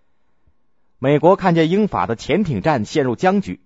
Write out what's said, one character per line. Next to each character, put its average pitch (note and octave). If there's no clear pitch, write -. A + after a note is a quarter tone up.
美 C#3+
国 F3+
看 F3+
见 D#3+
英 G3+
法 F#2
的 A2+
潜 F3+
艇 C3
战 D3
陷 C#3+
入 B2
僵 F#3
局， F#2